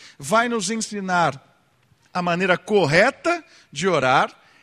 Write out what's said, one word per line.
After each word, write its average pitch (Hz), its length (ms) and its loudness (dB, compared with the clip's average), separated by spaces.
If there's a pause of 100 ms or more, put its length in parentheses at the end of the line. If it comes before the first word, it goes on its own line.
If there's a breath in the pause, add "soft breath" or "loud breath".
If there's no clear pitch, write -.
(180 loud breath)
vai 208 300 0
nos 214 220 -4
ensinar 185 720 -2 (680)
a 180 80 -6
maneira 175 380 0
correta 214 840 0 (300 soft breath)
de 151 160 -4
orar 151 420 2 (320 soft breath)